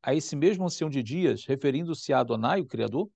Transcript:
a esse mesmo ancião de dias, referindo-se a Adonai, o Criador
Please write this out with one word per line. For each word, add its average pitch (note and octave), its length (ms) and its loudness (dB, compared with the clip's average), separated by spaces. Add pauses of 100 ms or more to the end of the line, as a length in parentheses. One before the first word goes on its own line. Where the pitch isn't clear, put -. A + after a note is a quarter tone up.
a C3+ 120 0
esse D3+ 220 -2
mesmo F3+ 300 2
ancião D#3+ 240 -2
de C3+ 120 -2
dias, C3+ 440 0
referindo-se C#3+ 680 0
a B2+ 80 6
Adonai, A#2 400 0
o - 60 -4
Criador A2+ 500 -2